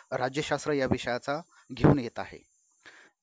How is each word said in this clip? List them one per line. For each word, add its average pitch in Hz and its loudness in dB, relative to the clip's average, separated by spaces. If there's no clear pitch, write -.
राज्यशास्त्र 139 -2
या 135 2
विषयाचा 127 -2
घेऊन 147 6
येत 117 -6
आहे. - -8